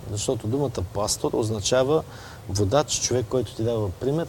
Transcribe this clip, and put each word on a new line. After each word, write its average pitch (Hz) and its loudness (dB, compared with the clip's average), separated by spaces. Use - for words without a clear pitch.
защото 107 -2
думата 123 0
пастор - 0
означава 127 2
водач, 104 2
човек, 120 2
който 127 0
ти 110 -2
дава 110 0
пример, 139 0